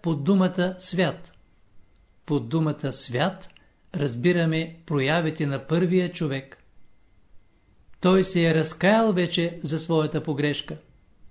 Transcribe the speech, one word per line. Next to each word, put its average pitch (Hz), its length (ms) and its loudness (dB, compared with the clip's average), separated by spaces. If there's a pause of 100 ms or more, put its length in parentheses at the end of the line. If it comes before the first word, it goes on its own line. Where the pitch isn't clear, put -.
под 151 220 -2
думата 185 560 2
свят? - 540 -2 (920)
Под 127 240 -2
думата 147 440 -2
свят 147 560 -2 (460)
разбираме 160 920 0
проявите 156 600 0
на 139 220 -4
първия 175 440 2
човек. 135 460 -6 (1400)
Той 185 240 4
се 170 260 2
е 160 40 4
разкаял 202 600 2
вече 170 500 -2
за 156 160 -4
своята 156 440 0
погрешка. 147 540 -4 (540)